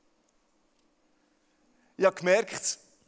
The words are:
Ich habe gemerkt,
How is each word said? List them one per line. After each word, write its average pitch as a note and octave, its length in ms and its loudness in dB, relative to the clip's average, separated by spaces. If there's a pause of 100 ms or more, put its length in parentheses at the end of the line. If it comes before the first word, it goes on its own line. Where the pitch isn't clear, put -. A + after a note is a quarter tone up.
(2000)
Ich C#3 80 2
habe C#3+ 120 2
gemerkt, - 640 -2 (300)